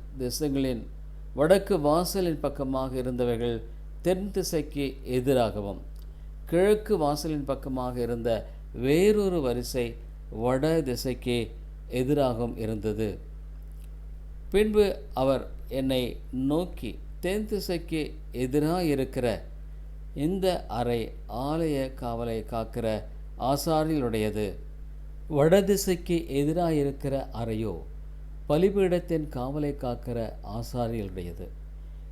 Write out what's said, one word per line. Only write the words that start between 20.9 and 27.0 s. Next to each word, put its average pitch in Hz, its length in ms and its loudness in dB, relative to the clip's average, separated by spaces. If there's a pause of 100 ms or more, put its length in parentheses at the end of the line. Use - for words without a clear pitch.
ஆலய 139 640 0 (100)
காவலை 117 500 -2
காக்கிற 113 520 -2 (360)
ஆசாரியருடையது. 120 1120 2 (800)
வடதிசைக்கு 180 840 6 (140)
எதிராயிருக்கிற 143 1040 2